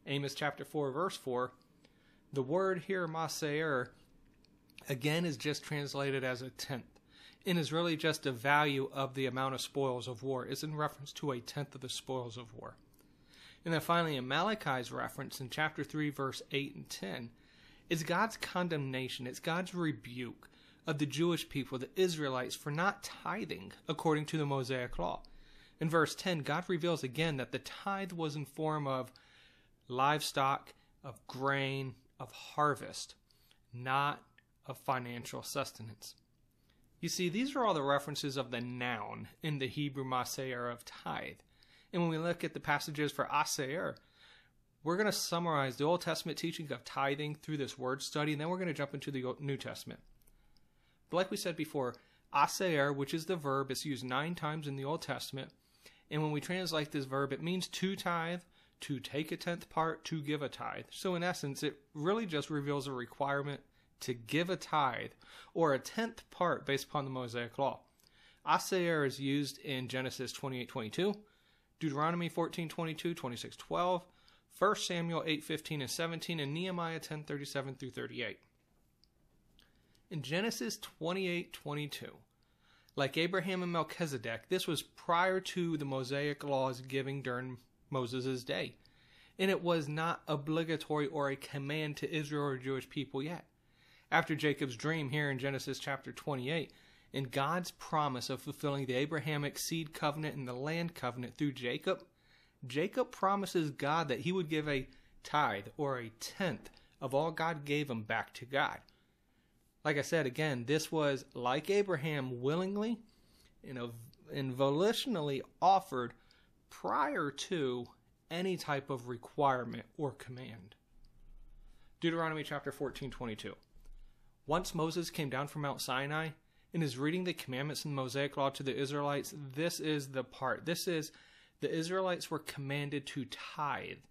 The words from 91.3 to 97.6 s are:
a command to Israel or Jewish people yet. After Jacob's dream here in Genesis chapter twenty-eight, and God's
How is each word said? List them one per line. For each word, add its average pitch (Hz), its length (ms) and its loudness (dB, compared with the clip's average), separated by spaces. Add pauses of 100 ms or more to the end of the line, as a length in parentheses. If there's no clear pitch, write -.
a 135 60 0
command 147 640 -2
to 143 140 -2
Israel 147 340 0
or 135 120 0
Jewish 131 300 -2
people 135 340 -2
yet. 165 220 -6 (640)
After 160 240 6
Jacob's 143 420 2
dream 151 320 0
here 147 220 2
in 131 80 0
Genesis 135 400 -2
chapter 139 340 -4
twenty-eight, 135 600 -2 (400)
and 135 160 0
God's 156 400 2